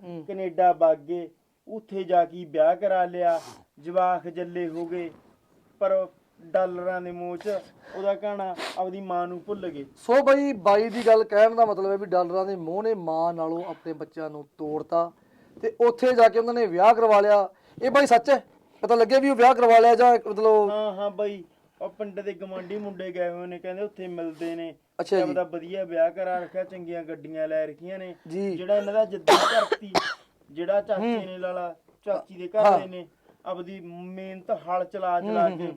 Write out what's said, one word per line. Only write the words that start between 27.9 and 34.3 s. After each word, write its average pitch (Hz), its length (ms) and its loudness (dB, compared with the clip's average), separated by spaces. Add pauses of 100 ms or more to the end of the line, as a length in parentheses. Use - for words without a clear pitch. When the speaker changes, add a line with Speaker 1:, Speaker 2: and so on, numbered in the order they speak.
Speaker 2:
ਨੇ। 180 160 -14 (120)
Speaker 1:
ਜੀ। 185 300 -6
Speaker 2:
ਜਿਹੜਾ 190 200 0
ਇਹਨਾਂ 202 160 -4
ਦਾ 220 120 2
ਜੱਦੀ 180 280 2
ਧਰਤੀ, 214 600 0 (580)
ਜਿਹੜਾ 175 300 -2
ਚਾਚੇ 214 360 -4
Speaker 1:
ਹੂੰ। 190 80 -8
Speaker 2:
ਨੇ 185 120 -14
ਲਾ 180 140 -8
ਲਾ, 180 240 -8 (300)
ਚਾਚੀ 190 300 -6
ਦੇ 180 120 -12
ਘਰ 214 180 2
Speaker 1:
ਹਾਂ। 196 140 6
Speaker 2:
ਦੇ 190 60 -10
ਨੇ, 180 220 -16 (380)
ਆਪਦੀ 185 340 -12
ਮਿਹਨਤ 180 720 -14